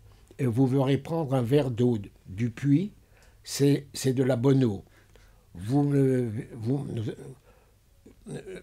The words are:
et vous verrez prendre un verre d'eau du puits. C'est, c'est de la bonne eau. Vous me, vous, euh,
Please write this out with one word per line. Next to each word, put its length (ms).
et 80
vous 220
verrez 320
prendre 340
un 80
verre 300
d'eau 260
du 240
puits. 420
C'est, 500
c'est 200
de 100
la 120
bonne 280
eau. 220
Vous 280
me, 480
vous, 320
euh, 340